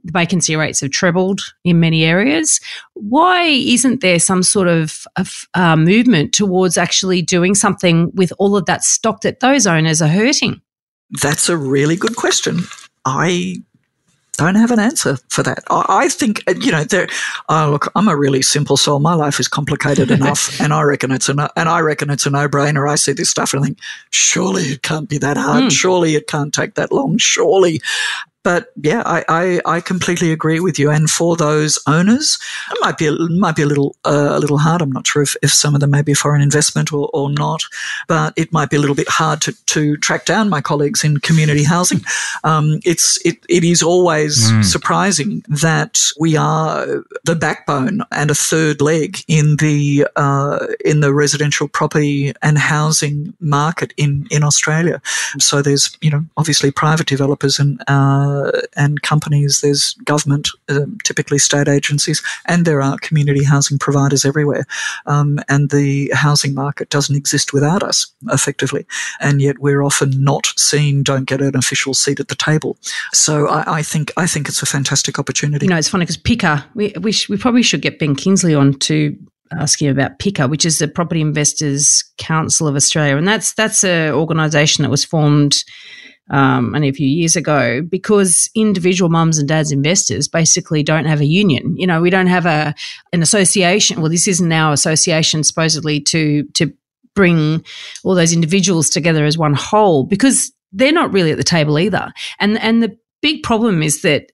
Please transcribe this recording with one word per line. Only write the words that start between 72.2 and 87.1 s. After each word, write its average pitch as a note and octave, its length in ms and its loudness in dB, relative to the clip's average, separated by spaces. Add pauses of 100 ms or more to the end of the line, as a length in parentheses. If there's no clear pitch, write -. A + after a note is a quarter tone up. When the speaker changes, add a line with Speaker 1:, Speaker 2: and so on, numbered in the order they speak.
Speaker 2:
the - 80 -8
table. - 420 -2 (340)
So D3 360 2
I, - 300 -2
I D3+ 40 -4
think, D#3 360 -4
I E3+ 100 0
think D3 220 -4
it's - 120 -4
a C3+ 60 -4
fantastic C#3 500 -2
opportunity. D3 480 -2
Speaker 1:
You F#3+ 60 2
know, E3+ 60 0
it's D3+ 120 -2
funny F3+ 160 0
'cause - 120 -8
pica, E3 460 0 (120)
we, G#3 260 -4
we G#3+ 100 -2
sh-, - 180 -4
we G3+ 80 -2
probably A#3+ 260 2
should E3+ 180 0
get - 160 -4
Ben C#3+ 180 0
Kingsley F#3 380 2
on C#3 260 4
to D3+ 360 -2 (420)
ask - 240 -2
him C#3+ 100 0
about C3+ 280 -2
pica, - 280 -2
which D3+ 180 -2
is D#3+ 120 -2
the D3 100 -2
Property E3 340 -4
Investors D3 840 0 (140)
Council D#3+ 500 -2
of C#3 80 0
Australia. C#3+ 420 2
And E3 100 0
that's, G#3 260 -2
that's A3 300 0
a E3 280 0
organisation D#3 720 0
that A#2 60 0
was C#3+ 160 0
formed, D3 580 2 (640)
um, C3 460 2
only D3 140 0
a C3+ 40 -2
few C#3 140 -2
years D#3+ 280 2